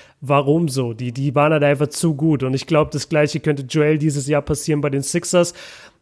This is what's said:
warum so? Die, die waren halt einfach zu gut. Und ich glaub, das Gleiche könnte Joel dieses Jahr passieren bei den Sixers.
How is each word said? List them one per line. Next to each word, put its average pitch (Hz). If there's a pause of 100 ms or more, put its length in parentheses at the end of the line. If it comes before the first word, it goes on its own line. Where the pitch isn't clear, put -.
(220)
warum 143
so? 127
Die, 123
die 135
waren 147
halt 147
einfach 143
zu 160
gut. 143
Und 131
ich 135
glaub, 151
das 143
Gleiche 151
könnte 143
Joel 151
dieses 143
Jahr 147
passieren 151
bei 147
den 139
Sixers. 175 (480)